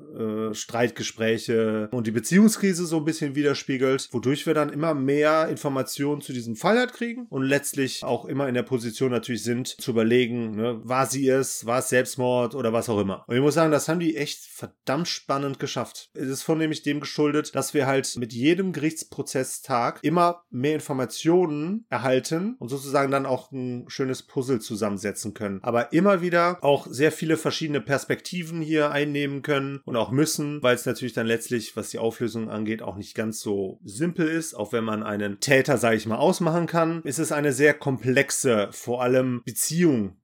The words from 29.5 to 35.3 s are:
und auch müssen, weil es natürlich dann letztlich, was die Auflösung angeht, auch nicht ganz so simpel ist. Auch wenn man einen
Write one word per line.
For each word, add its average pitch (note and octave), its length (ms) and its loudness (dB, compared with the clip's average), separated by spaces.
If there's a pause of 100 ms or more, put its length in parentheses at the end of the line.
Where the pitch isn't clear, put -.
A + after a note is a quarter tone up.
und - 100 -4
auch G#2+ 160 0
müssen, D3 500 0
weil B2 140 4
es A#2+ 100 -4
natürlich B2 280 -4
dann A#2 120 -2
letztlich, A2+ 520 -2
was G#2 120 -6
die A2+ 100 -8
Auflösung A2+ 500 -2
angeht, A2 320 -4
auch G2 160 -10
nicht - 180 -12
ganz A2 240 -4
so G2 460 -4
simpel D#3 420 -2
ist. D#3+ 260 -4
Auch G#2 200 -6
wenn A#2 100 0
man G#2+ 180 -2
einen G#2 380 -4